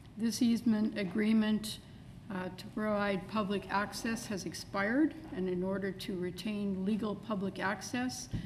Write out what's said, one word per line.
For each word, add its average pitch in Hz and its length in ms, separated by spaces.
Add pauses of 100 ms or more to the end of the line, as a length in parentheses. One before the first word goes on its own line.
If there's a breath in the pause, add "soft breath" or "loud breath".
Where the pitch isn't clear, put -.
(180)
This 220 240
easement 220 560
agreement, 214 800 (540 loud breath)
uh, 185 260
to - 160
provide 202 540
public 202 420
access 208 560
has 180 220
expired, 220 680 (220)
and 185 120
in 180 160
order 190 280
to 190 260
retain 190 680
legal 208 280
public 196 460
access, 247 680 (180 loud breath)